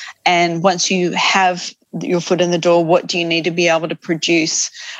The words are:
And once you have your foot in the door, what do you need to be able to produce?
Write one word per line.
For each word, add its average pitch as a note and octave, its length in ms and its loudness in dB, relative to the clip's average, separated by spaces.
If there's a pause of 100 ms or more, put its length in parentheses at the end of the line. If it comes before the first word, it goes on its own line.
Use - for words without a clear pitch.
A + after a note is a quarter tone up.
(260)
And E3+ 380 2
once E3+ 260 2
you F3+ 220 0
have F3+ 600 0 (280)
your F3 220 -2
foot E3+ 180 0
in F3 120 0
the F3 60 2
door, E3+ 280 4
what E3 200 2
do F3 140 -4
you E3+ 60 -2
need E3 180 -2
to F3 80 -2
be F3 160 0
able E3 220 0
to E3 60 -8
produce? E3 760 -2 (280)